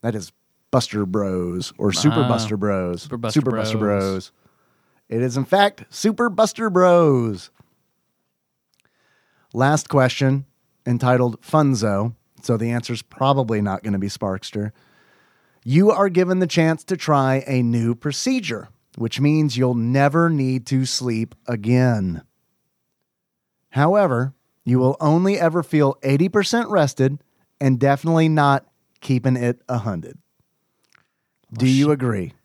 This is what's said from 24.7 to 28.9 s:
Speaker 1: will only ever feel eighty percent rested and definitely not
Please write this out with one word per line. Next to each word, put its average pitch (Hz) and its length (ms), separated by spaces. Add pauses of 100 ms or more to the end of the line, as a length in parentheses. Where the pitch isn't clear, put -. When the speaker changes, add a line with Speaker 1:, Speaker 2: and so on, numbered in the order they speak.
Speaker 1:
will 127 220
only 180 380
ever 170 240
feel 147 400
eighty 143 260
percent 214 400
rested 143 540 (380)
and 135 180
definitely 160 500
not 143 360 (360)